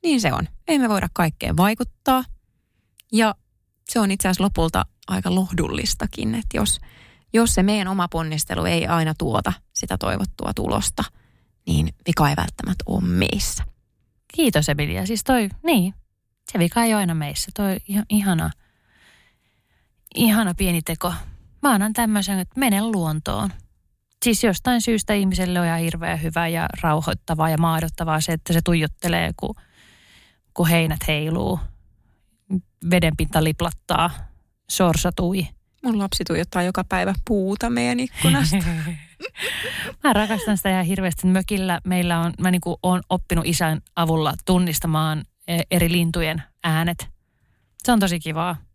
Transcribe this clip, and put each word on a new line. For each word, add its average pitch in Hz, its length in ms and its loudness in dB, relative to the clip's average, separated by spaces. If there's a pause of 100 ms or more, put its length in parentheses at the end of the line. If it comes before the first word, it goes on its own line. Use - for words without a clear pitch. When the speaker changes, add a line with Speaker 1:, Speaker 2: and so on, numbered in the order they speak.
Speaker 1:
Niin 285 180 4
se 170 120 0
on. 160 140 -2 (200)
Ei 302 120 2
me 240 100 2
voida 185 240 0
kaikkeen - 440 0
vaikuttaa. 220 640 2 (880)
Ja 220 240 4 (540)
se 240 100 2
on 196 120 4
itse 190 160 0
asiassa 185 160 2
lopulta 165 420 2 (220)
aika 185 280 -2
lohdullistakin, - 1000 -2
että - 220 -4
jos, 214 220 0 (540)
jos 226 220 4
se 185 80 4
meidän 202 240 2
oma 190 200 -2
ponnistelu 156 580 -4
ei 170 220 0
aina 160 300 0
tuota - 360 -2 (200)
sitä - 240 -4
toivottua - 580 -4
tulosta, - 480 -2 (640)
niin 160 260 0 (140)
vika 156 220 2
ei 165 60 0
välttämättä - 500 -4
ole - 180 -2
meissä. - 600 0 (680)
Speaker 2:
Kiitos, 214 360 2
Emilia. 147 360 -2
Siis 208 180 -4
toi, 233 260 2 (140)
niin, 208 300 2 (580)
se - 80 -2
vika 175 240 2
ei 226 100 4
ole 208 60 2
aina 170 160 0
meissä. 147 400 -4
Toi 196 220 0 (100)
ihan, 208 220 0
ihana, 185 400 2 (1700)
ihana 214 420 4
pieni 175 240 0
teko. 170 320 -4 (480)
Mä 285 100 4
annan 214 220 4
tämmöisen, 202 460 2
että 180 200 -6
mene 214 220 4
luontoon. 175 720 -2 (720)
Siis 233 180 2
jostain 233 380 2
syystä 220 320 0
ihmiselle 185 460 0
on 175 60 2
ihan 165 140 0
hirveän 165 420 -4
hyvä 165 260 -2
ja 165 200 -2 (140)
rauhoittavaa 156 680 0
ja 156 80 0
maadottavaa 160 640 0
se, 170 120 -2
että 160 200 -2
se 165 80 4
tuijottelee, 170 760 0
kun, - 180 -6 (1000)
kun 170 140 0
heinät 160 400 2
heiluu, 160 520 -2 (1300)
vedenpinta 160 520 2
liplattaa, 165 680 0 (580)
sorsa 175 460 2
tui. 180 320 0 (360)
Speaker 1:
Mun 233 160 0
lapsi 196 240 -2
tuijottaa 175 400 -2
joka 185 200 -2
päivä 190 300 -2 (140)
puuta 202 420 -2
meidän 240 300 0
ikkunasta. 254 580 2 (800)
Speaker 2:
<laughs> - 640 -8
Mä 269 100 4
rakastan 208 440 2
sitä 196 120 0
ihan 185 160 2
hirveästi. 185 420 -2
Mökillä 190 580 0
meillä 175 340 0
on, 170 220 0
mä 180 100 4
niinku 175 320 -2
oon 180 260 2
oppinut 180 380 0
isän 160 340 0 (140)
avulla 160 380 0 (120)
tunnistamaan, 156 800 0 (240)
e, 170 140 0 (100)
eri 175 200 2
lintujen 165 520 0 (200)
äänet. 165 440 0 (760)
Se 247 80 2
on 226 80 6
tosi 175 200 2
kivaa. 160 360 -4 (200)